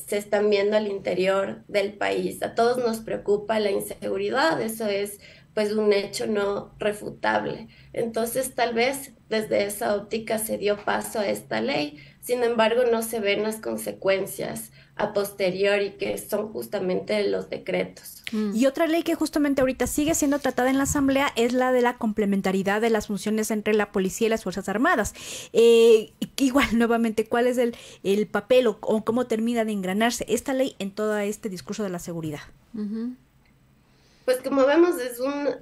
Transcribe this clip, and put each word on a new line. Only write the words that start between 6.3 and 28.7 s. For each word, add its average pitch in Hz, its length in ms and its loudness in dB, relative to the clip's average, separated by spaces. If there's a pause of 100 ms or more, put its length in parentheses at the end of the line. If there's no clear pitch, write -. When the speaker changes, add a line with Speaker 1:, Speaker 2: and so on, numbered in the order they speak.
Speaker 1:
refutable. - 880 -4 (260)
Entonces, 233 600 -4
tal 233 180 0
vez 254 400 -2 (160)
desde 214 360 0
esa 208 300 -2
óptica 220 420 -4
se 214 200 -4
dio 202 260 -2
paso 208 360 -2
a 202 80 -2
esta 220 340 -4
ley, 285 360 -4 (220)
sin 247 240 -2
embargo, 233 480 2
no 226 120 2
se 226 180 -6
ven 202 220 0
las 220 140 -4
consecuencias 208 1120 -4 (240)
a 208 180 -2
posteriori, 202 840 0
que 196 200 -4
son 214 340 -6
justamente 208 800 -2
los 185 200 -4
decretos. - 840 -6
Speaker 2:
Mm. 214 240 -2
Speaker 3:
Y 240 100 4
otra 302 220 2
ley 330 160 0
que 330 120 0
justamente 285 460 0
ahorita 262 260 0
sigue 302 280 0
siendo 285 240 0
tratada 254 300 0
en 262 80 2
la 277 60 2
Asamblea 277 520 2
es 233 180 2
la 254 180 4
de 254 100 6
la 247 160 2
complementariedad 196 840 2
de 226 80 4
las 208 180 2
funciones 214 440 -2
entre 214 220 0
la 208 180 2
policía 190 360 0
y - 20 2
las 220 140 0
Fuerzas 185 260 -6
Armadas. 240 440 2 (400)
Eh, 226 600 8 (240)
igual, 269 300 4
<laughs> 226 100 2
nuevamente, 226 500 2
¿cuál 240 200 2
es 247 100 0
el, 240 180 0 (280)
el 202 240 2
papel 247 400 4
o, 208 140 0